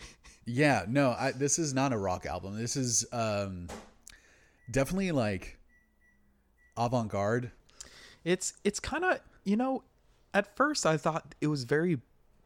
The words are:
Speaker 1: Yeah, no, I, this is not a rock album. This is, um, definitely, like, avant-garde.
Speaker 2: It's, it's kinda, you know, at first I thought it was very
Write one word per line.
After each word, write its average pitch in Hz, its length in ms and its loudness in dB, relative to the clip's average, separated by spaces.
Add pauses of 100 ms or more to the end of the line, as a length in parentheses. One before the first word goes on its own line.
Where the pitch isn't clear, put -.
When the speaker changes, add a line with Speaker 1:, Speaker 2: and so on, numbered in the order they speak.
(460)
Speaker 1:
Yeah, 123 440 2
no, 131 280 4
I, 135 140 0
this 139 260 0
is 151 160 -2
not 131 200 2
a 110 40 0
rock 92 280 -2
album. 92 320 -6
This 117 180 -4
is, 123 380 0
um, 101 560 -4 (1000)
definitely, 170 440 0
like, 104 440 -2 (1200)
avant-garde. 117 760 0 (760)
Speaker 2:
It's, 180 260 -2 (140)
it's 202 160 0
kinda, 339 400 0 (240)
you 202 100 4
know, 262 280 0 (500)
at 202 240 0
first 285 280 2
I 156 120 4
thought 160 420 -2
it 151 80 0
was 147 160 0
very 151 360 2 (460)